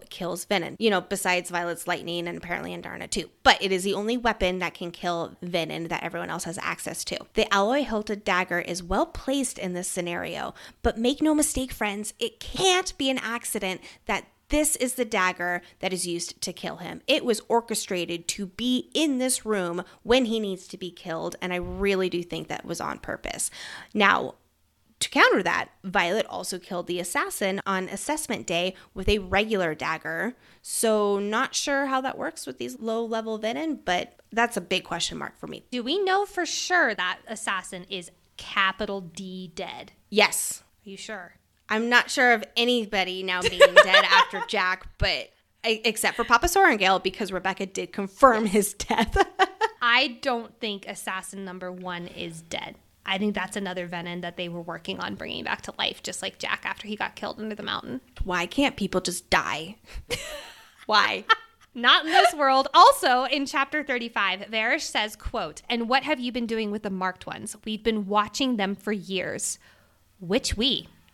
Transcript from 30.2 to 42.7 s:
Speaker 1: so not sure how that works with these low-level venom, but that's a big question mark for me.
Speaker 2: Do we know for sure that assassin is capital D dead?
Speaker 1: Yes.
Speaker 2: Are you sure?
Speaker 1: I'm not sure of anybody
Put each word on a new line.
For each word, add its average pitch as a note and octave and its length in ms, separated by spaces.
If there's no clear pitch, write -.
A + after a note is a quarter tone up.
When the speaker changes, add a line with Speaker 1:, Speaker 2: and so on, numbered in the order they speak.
Speaker 1:
so G#3 560
not G#3+ 380
sure C#4 320
how C4 140
that C4+ 160
works D#4+ 280
with C4 140
these B3 200
low-level A3+ 600
venom, C4+ 440
but - 360
that's A#3 260
a F#3 40
big F#3 220
question E3+ 340
mark - 220
for D#3+ 80
me. - 240
Speaker 2:
Do B3 100
we C#4+ 220
know F#4+ 240
for F4 180
sure D#4 480
that F3+ 240
assassin F#3+ 640
is F#3 220
capital G3 640
D F#3 540
dead? - 380
Speaker 1:
Yes. - 500
Speaker 2:
Are G#3 60
you G3 60
sure? F#3+ 360
Speaker 1:
I'm A3+ 220
not A#3+ 220
sure B3 220
of G#3+ 100
anybody G#3 680